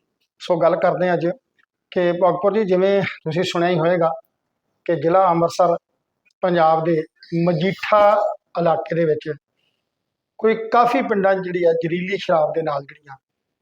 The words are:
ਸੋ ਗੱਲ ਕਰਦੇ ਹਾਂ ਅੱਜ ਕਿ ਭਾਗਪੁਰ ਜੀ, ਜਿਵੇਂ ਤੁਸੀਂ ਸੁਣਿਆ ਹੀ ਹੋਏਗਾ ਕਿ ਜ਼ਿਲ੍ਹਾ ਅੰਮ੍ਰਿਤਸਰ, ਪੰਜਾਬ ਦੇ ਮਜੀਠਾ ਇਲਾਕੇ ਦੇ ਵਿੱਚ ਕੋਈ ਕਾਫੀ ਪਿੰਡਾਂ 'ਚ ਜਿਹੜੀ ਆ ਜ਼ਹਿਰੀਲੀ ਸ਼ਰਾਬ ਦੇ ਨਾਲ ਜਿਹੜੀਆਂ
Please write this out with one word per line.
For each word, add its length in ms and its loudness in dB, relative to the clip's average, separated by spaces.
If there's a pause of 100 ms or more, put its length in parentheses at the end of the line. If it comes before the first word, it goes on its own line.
(400)
ਸੋ 180 -2
ਗੱਲ 180 2
ਕਰਦੇ 320 -2
ਹਾਂ 80 0
ਅੱਜ 120 -4 (640)
ਕਿ 200 0
ਭਾਗਪੁਰ 420 0
ਜੀ, 100 0
ਜਿਵੇਂ 380 2
ਤੁਸੀਂ 420 -6
ਸੁਣਿਆ 260 -2
ਹੀ 100 0
ਹੋਏਗਾ 300 0 (760)
ਕਿ 100 0
ਜ਼ਿਲ੍ਹਾ 340 2
ਅੰਮ੍ਰਿਤਸਰ, 460 2 (680)
ਪੰਜਾਬ 420 2
ਦੇ 200 0 (440)
ਮਜੀਠਾ 680 2 (420)
ਇਲਾਕੇ 360 -2
ਦੇ 100 0
ਵਿੱਚ 280 -4 (1080)
ਕੋਈ 160 2 (140)
ਕਾਫੀ 320 2
ਪਿੰਡਾਂ 340 0
'ਚ 20 -4
ਜਿਹੜੀ 260 -4
ਆ 80 4
ਜ਼ਹਿਰੀਲੀ 460 -4
ਸ਼ਰਾਬ 360 0
ਦੇ 80 -2
ਨਾਲ 200 -4
ਜਿਹੜੀਆਂ 340 -20 (460)